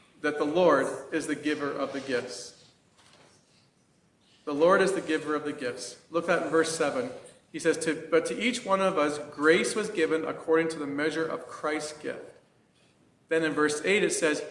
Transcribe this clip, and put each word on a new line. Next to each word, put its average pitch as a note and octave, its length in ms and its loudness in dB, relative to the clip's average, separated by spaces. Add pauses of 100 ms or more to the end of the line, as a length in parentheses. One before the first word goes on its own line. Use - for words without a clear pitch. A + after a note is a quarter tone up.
(220)
that D3 160 0
the D#3 60 0
Lord D3 440 4 (240)
is D3+ 140 -2
the D3+ 80 -2
giver D3 360 -4
of C#3 220 -4
the C#3 80 -6
gifts. B2 540 -6 (1900)
The D3 80 -4
Lord F3 260 6
is F#3+ 120 4
the F#3 80 -2
giver D3+ 340 -2
of D3 100 -4
the D3 80 -4
gifts. - 440 -8 (140)
Look E3+ 180 -2
at D#3+ 220 0
verse D#3+ 240 4
seven. C3 360 -2 (420)
He D#3+ 60 -8
says, D#3 200 2
to, - 320 -2
"But E3 160 4
to - 140 -6
each A#3+ 240 -2
one F#3+ 160 2
of F#3 160 2
us, D3 220 2 (140)
grace E3 420 4
was G#3 160 -2
given D#3+ 340 0
according D#3+ 440 2
to D#3+ 100 -8
the D3 80 -6
measure D3+ 400 -2
of - 200 -8
Christ's D#3 460 -6
gift." - 400 -10 (960)
Then D#3+ 160 2
in D#3 80 0
verse D3 320 0
eight, F#3+ 180 2
it E3+ 100 2
says, D3+ 380 0